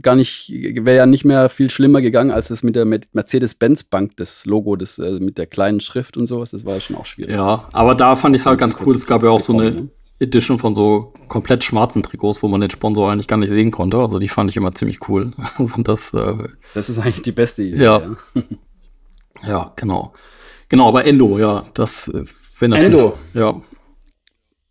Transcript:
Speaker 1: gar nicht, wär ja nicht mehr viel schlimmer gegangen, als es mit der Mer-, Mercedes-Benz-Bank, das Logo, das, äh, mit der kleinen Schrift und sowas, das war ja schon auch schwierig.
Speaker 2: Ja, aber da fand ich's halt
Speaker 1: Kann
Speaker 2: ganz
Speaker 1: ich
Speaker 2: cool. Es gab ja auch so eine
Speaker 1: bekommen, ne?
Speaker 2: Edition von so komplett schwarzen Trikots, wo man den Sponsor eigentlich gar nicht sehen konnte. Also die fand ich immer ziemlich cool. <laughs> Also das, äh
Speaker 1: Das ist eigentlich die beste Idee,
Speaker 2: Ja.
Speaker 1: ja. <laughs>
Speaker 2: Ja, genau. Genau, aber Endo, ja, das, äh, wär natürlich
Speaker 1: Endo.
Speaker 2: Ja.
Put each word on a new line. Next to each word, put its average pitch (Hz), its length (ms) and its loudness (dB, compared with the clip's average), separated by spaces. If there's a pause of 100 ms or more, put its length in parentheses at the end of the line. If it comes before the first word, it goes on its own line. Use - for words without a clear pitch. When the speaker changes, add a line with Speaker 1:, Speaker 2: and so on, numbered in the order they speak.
Speaker 1:
gar 127 140 4
nicht, - 360 -2 (300)
wär 127 140 4
ja 127 100 6
nicht 135 180 4
mehr 135 260 4
viel 131 200 0
schlimmer 139 320 4
gegangen, 123 300 2
als 113 180 -4
es 113 140 -10
mit 117 120 0
der 117 100 2
Mer-, 110 160 0 (120)
Mercedes-Benz-Bank, 117 1040 -2
das - 300 -12
Logo, 104 280 -2
das, 95 220 -10
äh, 92 220 -6
mit 92 180 -6
der 85 80 -6
kleinen 101 340 -2
Schrift - 380 -10
und 123 80 -2
sowas, 120 240 -8
das 104 160 -14
war 98 80 -6
ja 98 80 -8
schon - 140 -12
auch - 100 -14
schwierig. - 300 -10
Speaker 2:
Ja, 101 380 -2
aber 117 200 4
da 127 220 4
fand 135 200 4
ich's - 120 2
halt 131 120 4
Speaker 1:
Kann 117 120 0
Speaker 2:
ganz - 100 -10
Speaker 1:
ich - 60 -2
Speaker 2:
cool. 131 80 4
Es 120 100 -4
gab 117 160 0
ja 117 80 6
auch 113 100 4
so - 140 -2
eine 110 160 2
Speaker 1:
bekommen, 120 160 -8
ne? - 60 -16 (280)
Speaker 2:
Edition 123 380 0
von 113 160 -2
so 104 400 0 (140)
komplett 123 360 -2
schwarzen 107 380 -2
Trikots, - 400 -4
wo 110 60 -2
man 98 120 0
den 101 120 -2
Sponsor 104 400 -2
eigentlich 104 160 -4
gar 110 100 0
nicht 104 140 0
sehen 110 180 2
konnte. 98 300 -2
Also 107 180 -2
die 98 120 -4
fand 104 200 -2
ich - 80 -6
immer 92 160 -4
ziemlich - 340 -8
cool. 101 260 -4 (120)
<laughs> - 140 -14
Also 117 240 -2
das, 110 320 -4
äh 107 180 -4 (400)
Speaker 1:
Das 104 160 -8
ist 113 80 -8
eigentlich 113 240 -4
die 120 120 -6
beste 117 280 -2
Idee, 101 220 -2
Speaker 2:
Ja. 107 180 4 (320)
Speaker 1:
ja. 123 80 -2
<laughs> - 1080 -18
Speaker 2:
Ja, 92 280 -6
genau. - 380 -6 (560)
Genau, 127 200 6
aber 127 160 2
Endo, 131 320 4
ja, 104 280 0 (100)
das, - 340 -4
äh, - 160 -8 (340)
wär 123 100 2
natürlich 160 240 4
Speaker 1:
Endo. 117 200 6 (200)
Speaker 2:
Ja. 110 280 -2 (1080)